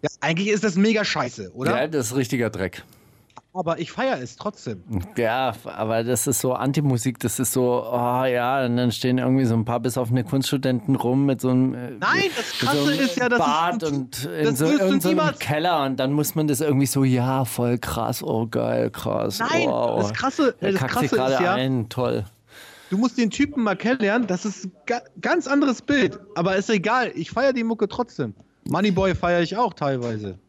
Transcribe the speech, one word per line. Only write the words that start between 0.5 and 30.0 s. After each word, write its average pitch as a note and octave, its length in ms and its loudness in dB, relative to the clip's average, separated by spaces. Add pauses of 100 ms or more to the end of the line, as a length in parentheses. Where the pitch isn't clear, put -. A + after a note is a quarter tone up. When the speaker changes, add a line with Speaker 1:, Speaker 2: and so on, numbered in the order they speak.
Speaker 1:
das G3 120 2
mega G#3 280 4
scheiße, A#2+ 500 -4
oder? D3 260 0
Speaker 2:
Ja, D3+ 80 0
das D3 200 0
ist A#2+ 80 -2
richtiger A#2+ 340 0
Dreck. F#2+ 340 -6 (680)
Speaker 1:
Aber E3+ 260 -2
ich F3 100 -6
feier A#3 300 -2
es B2 160 -12
trotzdem. A#2 460 -10 (340)
Speaker 2:
Ja, A#2+ 380 0 (100)
aber A2+ 400 -2
das A#2+ 220 0
ist C3 140 0
so C3 120 0
Anti-Musik, C3 680 0
das - 200 -4
ist B2+ 140 -2
so, B2 360 2
oh B2 360 0
ja, B2+ 400 2
und A#2+ 100 0
dann B2 160 2
stehen B2+ 240 0
irgendwie C3 300 2
so A2+ 80 2
ein A2+ 100 2
paar A#2+ 160 -2
besoffene B2 440 0
Kunststudenten C3+ 680 0
rum B2+ 300 2
mit C3+ 160 2
so B2+ 80 0
einem, B2+ 240 4
äh, B2 200 -10
Speaker 1:
Nein, B3 320 0 (120)
das A#3+ 160 -6
Speaker 2:
mit - 80 -6
so - 60 0
Speaker 1:
Krasse C#4+ 260 2
Speaker 2:
einem D4+ 80 0
Speaker 1:
ist C4 160 0
ja, B3 140 0
das A#3+ 80 4
ist E3+ 80 4
Speaker 2:
Bart E3 380 0
Speaker 1:
ein, D3+ 100 0
Speaker 2:
und C3 320 -6
in D#3+ 180 -2
Speaker 1:
das D3 140 2
Speaker 2:
so, D3+ 80 2
Speaker 1:
wirst D3 140 4
du F#3+ 40 2
Speaker 2:
irgend F#3+ 180 4
so - 60 2
einem - 100 4
Speaker 1:
niemals - 200 0
Speaker 2:
Keller D#3 480 0
und C3 120 -2
dann C3+ 140 2
muss D3 220 0
man D#3 140 2
das C3+ 120 2
irgendwie C#3+ 260 4
so, C3+ 160 2
ja, C3 440 2
voll A#2+ 320 0
krass, A#2 440 -4
oh A2+ 240 -2
geil, A#2 440 0
krass, A2 480 -4
Speaker 1:
Nein, D#4 280 0
Speaker 2:
wow. A#2 360 0
Speaker 1:
das G#2 100 -2
Krasse, C4 480 0
Speaker 2:
Der G3 120 -2
Speaker 1:
das F#3+ 80 0
Speaker 2:
kackt C3 120 -2
Speaker 1:
Krasse - 160 0
Speaker 2:
sich - 80 0
gerade C3 180 2
Speaker 1:
ist B2+ 60 2
ja, - 140 2
Speaker 2:
ein, B2+ 340 0
toll. A#2+ 380 -2 (640)
Speaker 1:
du F#3+ 80 -2
musst A#3+ 180 0
den A#3 140 2
Typen C#4+ 320 -2
mal G#3 140 0
kennenlernen, A3+ 500 0
das F#3 180 -2
ist G3+ 240 -8 (160)
ga-, A#3+ 160 -2 (220)
ganz D#4+ 260 0
anderes C#4 320 2
Bild, B3 400 0 (140)
aber F#3+ 220 2
ist F#3+ 120 -2
egal, G#3+ 460 2
ich E3 160 -8
feier B3+ 240 2
die A#3 100 -2
Mucke A3 240 -2
trotzdem. D3 460 -6 (340)
Moneyboy F#3+ 460 2
feier F3 260 2
ich E3+ 160 0
auch A3+ 160 0
teilweise. A#2 640 -4 (120)